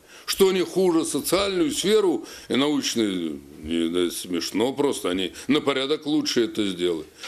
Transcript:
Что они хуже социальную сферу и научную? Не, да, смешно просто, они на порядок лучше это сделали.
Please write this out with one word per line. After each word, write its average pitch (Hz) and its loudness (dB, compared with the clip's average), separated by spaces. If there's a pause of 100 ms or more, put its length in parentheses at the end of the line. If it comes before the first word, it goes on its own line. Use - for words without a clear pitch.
(260)
Что - 4
они 185 2
хуже 170 2
социальную 175 0
сферу 190 2 (220)
и 110 -2
научную? 110 0 (220)
Не, 82 0
да, 87 2
смешно 90 -2
просто, 131 -2
они 90 -2 (140)
на 143 4
порядок 139 -2
лучше 147 0
это 110 -2
сделали. 87 -2 (220)